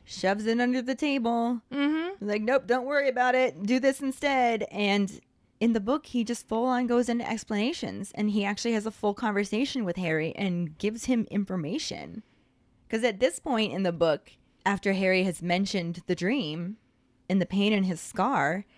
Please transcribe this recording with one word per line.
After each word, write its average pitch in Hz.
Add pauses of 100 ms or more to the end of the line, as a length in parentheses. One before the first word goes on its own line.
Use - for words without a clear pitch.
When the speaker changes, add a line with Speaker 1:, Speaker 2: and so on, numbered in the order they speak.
Speaker 1:
shoves 208
it 226
under 247
the 254
table. 233 (100)
Speaker 2:
Mm-hmm. 311
Speaker 1:
Like, 208
"Nope, 254
don't 247
worry 277
about 247
it. 254
Do 240
this 269
instead." 262
And 202 (380)
in 233
the 226
book, 240
he 240
just 233
full 226
on 254
goes 240
into 233
explanations, 214
and 208
he 202
actually 202
has 220
a 214
full 208
conversation 214
with 175
Harry 160
and 175
gives 220
him 233
information. 185 (640)
'Cause 226
at 214
this 269
point 220
in 180
the 180
book, 160 (340)
after 196
Harry 185
has 180
mentioned 175
the 180
dream 175 (520)
and 190
the 175
pain 202
in 196
his 185
scar, 190 (120)